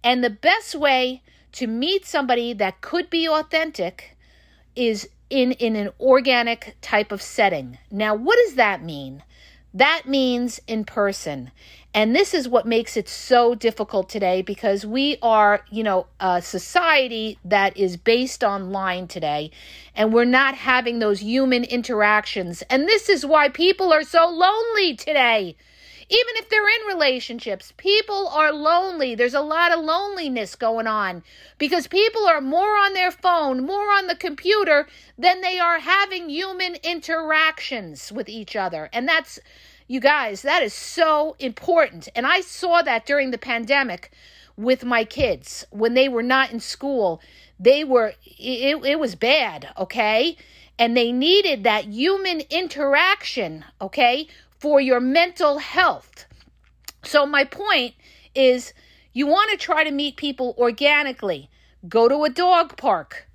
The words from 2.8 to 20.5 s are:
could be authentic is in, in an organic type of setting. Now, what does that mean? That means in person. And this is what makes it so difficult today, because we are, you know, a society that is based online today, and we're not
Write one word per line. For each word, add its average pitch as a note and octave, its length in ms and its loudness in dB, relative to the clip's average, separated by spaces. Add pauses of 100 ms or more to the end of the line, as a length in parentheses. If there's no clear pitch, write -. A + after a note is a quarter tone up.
could C4 280 -4
be E4 160 -2
authentic D#4 920 -4 (580)
is A3+ 320 -2 (220)
in, B3+ 240 0
in A3 240 -2
an G3+ 200 -4
organic A#3+ 840 2
type G#3+ 320 -2
of G3 80 -10
setting. D3 560 -2 (120)
Now, G#3+ 260 -2
what D#4 300 2
does D4+ 100 -8
that G#3 280 2
mean? C#3+ 400 -12 (540)
That D4 300 2
means B3 580 -2
in A3 200 -6
person. D#3+ 680 -4 (420)
And G#3+ 220 2
this G4 180 2
is C#4 140 -2
what A#3 180 2
makes A3+ 320 -2
it G3+ 100 -6
so A#3+ 460 2
difficult G#3+ 560 -4
today, F#3+ 320 -2
because G3+ 460 -4
we C4+ 340 -2
are, G#3+ 480 4
you A3 140 -6
know, F#3 240 0 (120)
a F3+ 220 0
society A#3 1040 -2
that G3 320 0
is F#3 180 0
based B3 480 0
online F#3+ 640 -4
today, D#3 440 -6 (420)
and A3 180 2
we're A#3 140 4
not C4+ 300 4